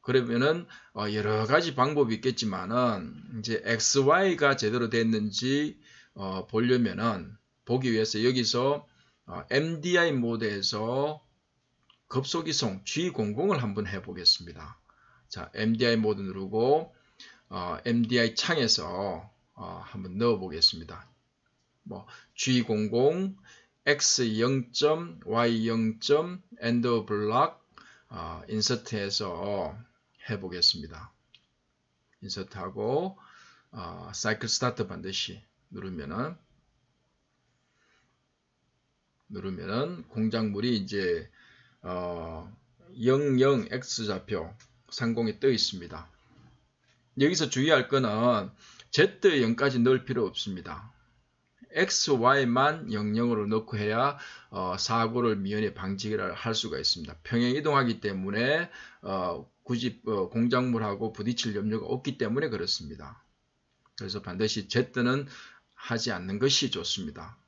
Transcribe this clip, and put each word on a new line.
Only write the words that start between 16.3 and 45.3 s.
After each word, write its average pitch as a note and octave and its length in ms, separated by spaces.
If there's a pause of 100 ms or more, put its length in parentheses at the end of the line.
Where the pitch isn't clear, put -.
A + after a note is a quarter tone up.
어, F2+ 380
엠디아이 A#2 480
창에서, G2 1000 (220)
어, F2 320
한번 F#2+ 320
넣어보겠습니다. F#2 880 (760)
뭐, F2+ 220 (280)
G B2+ 260
공공, A#2+ 760 (480)
X B2+ 520
영 A#2+ 340
점, E3 520
Y A2+ 420
영 A2+ 340
점, F3 420 (180)
엔더 A#2 460
블락, G#2+ 600 (440)
어, E2 400
인서트해서 G2+ 1300 (520)
해보겠습니다. E2+ 840 (1080)
인서트하고, G#2+ 960 (540)
어, F2 420
사이클 A2 340
스타트 A#2+ 380
반드시 F#2 560 (260)
누르면은, F#2+ 680 (3000)
누르면은 G2 800
공작물이 A2 680
이제, F#2+ 540 (520)
어, F2 680 (540)
영영 C3+ 680
X좌표 G#2 840 (340)
상공에 A#2 520